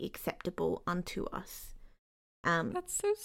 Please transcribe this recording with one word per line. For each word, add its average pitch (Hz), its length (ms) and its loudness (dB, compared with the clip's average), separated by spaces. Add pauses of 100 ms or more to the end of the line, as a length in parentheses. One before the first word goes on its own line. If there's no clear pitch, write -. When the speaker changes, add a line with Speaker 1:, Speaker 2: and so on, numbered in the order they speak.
Speaker 1:
acceptable - 800 0
unto 180 480 -2
us." - 400 -8 (720)
Um, 165 300 4
Speaker 2:
That's 359 200 -4
so 403 180 4 (140)